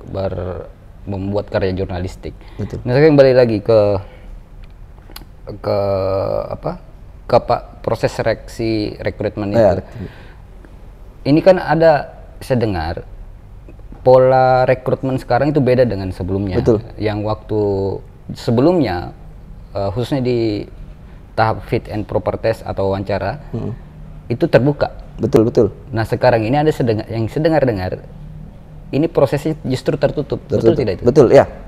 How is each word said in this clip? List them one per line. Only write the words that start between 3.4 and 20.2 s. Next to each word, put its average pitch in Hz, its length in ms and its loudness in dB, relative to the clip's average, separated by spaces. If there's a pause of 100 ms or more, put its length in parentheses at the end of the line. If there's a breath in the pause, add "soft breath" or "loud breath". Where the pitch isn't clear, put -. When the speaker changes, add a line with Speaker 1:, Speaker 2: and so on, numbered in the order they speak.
Speaker 1:
ke, 104 400 4 (1600 soft breath)
ke 104 200 -2 (680)
apa, - 320 -8 (480)
ke - 80 2
apa, 117 220 2 (260)
proses - 320 -2
seleksi 110 880 -4
rekrutmen 104 480 -4
Speaker 2:
Iya, 110 80 2
Speaker 1:
itu. 95 240 4
Speaker 2:
rekrutmen. - 280 -14 (1160 loud breath)
Speaker 1:
Ini 147 160 4
kan 190 160 8
ada, 156 640 2 (160)
saya 120 240 -2
dengar 90 320 -2 (1120)
pola 131 580 6
rekrutmen 131 540 0
sekarang 135 320 0
itu 147 80 2
beda 127 240 4
dengan 98 320 -2
sebelumnya. 95 480 -2
Speaker 2:
Betul. 117 180 4 (140)
Speaker 1:
Yang 104 320 -4
waktu 107 360 -4 (680)
sebelumnya, 123 800 0 (640)
eh, 101 160 -4
khususnya 123 320 -2